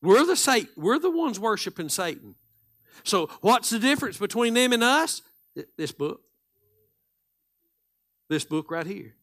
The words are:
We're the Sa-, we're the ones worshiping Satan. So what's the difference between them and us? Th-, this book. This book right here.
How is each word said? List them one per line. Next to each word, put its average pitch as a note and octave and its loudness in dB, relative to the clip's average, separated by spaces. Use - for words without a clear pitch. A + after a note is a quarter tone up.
We're G#3 6
the F4 2
Sa-, A#3+ 2
we're G#3+ 0
the F4+ 0
ones D#4+ -2
worshiping F#3+ -4
Satan. D#3 -6
So F3 0
what's A#3 4
the A3+ -2
difference B3+ 0
between A3+ -2
them B3 4
and A#3 2
us? D4 0
Th-, D3 -14
this D3+ -6
book. - -8
This D3+ -2
book D#3 -6
right C3+ -8
here. F#3+ -14